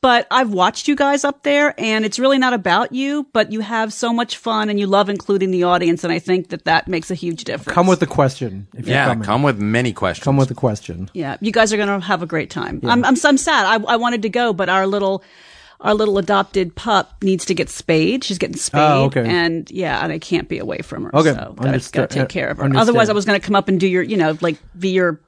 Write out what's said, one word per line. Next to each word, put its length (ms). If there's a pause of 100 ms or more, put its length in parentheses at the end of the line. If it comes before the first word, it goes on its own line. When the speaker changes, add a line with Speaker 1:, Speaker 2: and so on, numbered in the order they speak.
Speaker 1:
But 280
I've 200
watched 380
you 80
guys 280
up 180
there, 340
and 300
it's 120
really 200
not 160
about 380
you, 420
but 180
you 80
have 320
so 220
much 240
fun, 320
and 100
you 60
love 240
including 400
the 140
audience, 400
and 60
I 80
think 300
that 160
that 240
makes 220
a 40
huge 300
difference. 300
Speaker 2:
Come 120
with 140
a 60
question, 680
if 120
you're 100
Speaker 3:
Yeah, 120
Speaker 2:
coming. 160
Speaker 3:
come 180
with 160
many 340
questions. 320
Speaker 2:
Come 140
with 120
a 40
question. 580
Speaker 1:
Yeah, 300
you 100
guys 180
are 60
gonna 240
have 220
a 40
great 220
time. 340
Speaker 2:
Yeah. 100
Speaker 1:
I'm, 120
I'm, 180
I'm 140
sad. 300
I, 260
I 40
wanted 260
to 80
go, 240
but 160
our 160
little, 360 (600)
our 100
little 240
adopted 580
pup 480
needs 220
to 100
get 140
spayed. 560
She's 140
getting 180
spayed, 240
Speaker 2:
Oh, 240
okay. 240
Speaker 1:
and 420
yeah, 320
and 120
I 40
can't 300
be 80
away 220
from 260
her. 100
Speaker 2:
Okay. 200
Speaker 1:
So 0
gotta, 180 (240)
Speaker 2:
Understa-, 160
Speaker 1:
gotta 140
take 160
Speaker 2:
uh, 40
Speaker 1:
care 220
of 80
her. 80
Speaker 2:
understand. 240
Speaker 1:
Otherwise, 220
I 20
was 140
gonna 120
come 160
up 140
and 100
do 80
your, 160
you 140
know, 240
like, 160 (220)
be 100
your 400